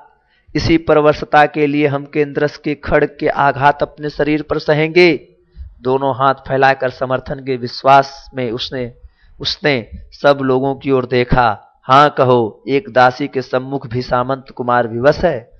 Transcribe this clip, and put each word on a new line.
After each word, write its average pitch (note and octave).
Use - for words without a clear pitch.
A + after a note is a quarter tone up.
"इसी E3
परवशता D3+
के D3+
लिए D3
हम C#3
केंद्रस D3
के D3
खड्ग D3
के D3+
आघात C#3
अपने D3
शरीर D3
पर D3+
सहेंगे।" D#3+
दोनों C3
हाथ C3+
फैलाकर C3+
समर्थन C3
के C3
विश्वास C3+
में B2+
उसने, B2
उसने C3+
सब -
लोगों C3+
की C3+
ओर B2+
देखा। A#2+
"हाँ C#3+
कहो, B2
एक C3+
दासी B2+
के C3+
सम्मुख C3
भी A#2+
सामंत B2+
कुमार A#2+
विवश A#2+
है, C#3+